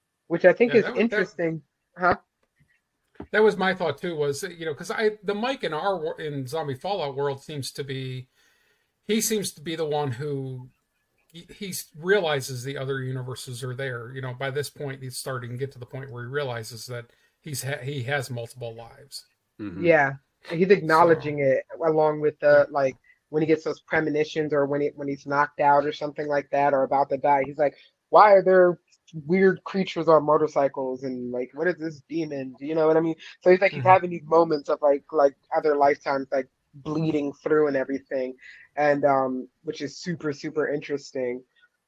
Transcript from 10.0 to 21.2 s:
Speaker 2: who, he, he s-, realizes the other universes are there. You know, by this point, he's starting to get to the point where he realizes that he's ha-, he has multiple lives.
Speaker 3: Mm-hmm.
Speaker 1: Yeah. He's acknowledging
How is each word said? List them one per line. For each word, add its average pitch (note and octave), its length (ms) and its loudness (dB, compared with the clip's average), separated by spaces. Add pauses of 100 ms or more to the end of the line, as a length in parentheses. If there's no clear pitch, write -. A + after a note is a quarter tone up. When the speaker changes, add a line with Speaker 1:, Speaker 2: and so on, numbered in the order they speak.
Speaker 2:
who, C3 560 -8 (640)
he, E3+ 200 -20
he G3+ 180 -12
s-, - 260 -12
realizes D3+ 680 0
the C#3 160 -8
other C3+ 220 -6
universes B2+ 640 -10
are B2+ 100 -8
there. B2 380 -10
You C3 100 -12
know, B2+ 120 -8
by C#3 160 -6
this C#3 200 -6
point, C3+ 320 -12
he's C3 160 -12
starting B2 320 -8
to A#2+ 60 -10
get C3 160 -8
to B2 80 -20
the A#2+ 60 -16
point A#2+ 240 -14
where A#2+ 140 -12
he A#2+ 60 -12
realizes A#2+ 560 -8
that A#2+ 200 -12 (340)
he's D3 240 -10
ha-, C#3 180 -6
he C3+ 220 -8
has C3+ 260 -4
multiple A#2 440 -12
lives. A2+ 520 -20 (340)
Speaker 3:
Mm-hmm. G#2 240 -8
Speaker 1:
Yeah. D3+ 280 4 (380)
He's F3 200 2
acknowledging D#3+ 680 4